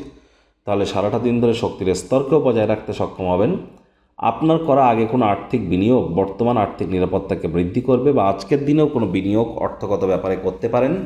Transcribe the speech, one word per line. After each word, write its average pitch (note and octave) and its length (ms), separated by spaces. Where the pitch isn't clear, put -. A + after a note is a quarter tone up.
তাহলে G2+ 220
সারাটা G2+ 320
দিন A#2+ 220
ধরে A#2 140
শক্তির F#2 400
স্তরকেও C#3 460
বজায় A2+ 280
রাখতে G#2 240
সক্ষম F#2 360
হবেন। G2+ 280
আপনার D#3+ 420
করা C#3 280
আগে A2+ 200
কোনো B2 200
আর্থিক G2+ 440
বিনিয়োগ F#2+ 440
বর্তমান G#2 420
আর্থিক G2+ 320
নিরাপত্তাকে F#2 600
বৃদ্ধি F2+ 320
করবে B2+ 320
বা G#2+ 160
আজকের C#3 380
দিনেও D3+ 200
কোনো A#2 200
বিনিয়োগ G2 520
অর্থগত G2 460
ব্যাপারে F#2 320
করতে F#2 320
পারেন। B2+ 380